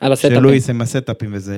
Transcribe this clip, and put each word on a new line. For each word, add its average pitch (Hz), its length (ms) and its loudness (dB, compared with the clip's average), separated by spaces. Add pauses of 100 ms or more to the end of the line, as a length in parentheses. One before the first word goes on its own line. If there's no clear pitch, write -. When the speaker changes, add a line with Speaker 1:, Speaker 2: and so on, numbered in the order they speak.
Speaker 1:
על 135 100 2
הסטאפים. 131 260 2
Speaker 2:
שלואיס 131 320 4
עם 120 120 -4
הסטאפים 117 520 -6
וזה. 101 240 -10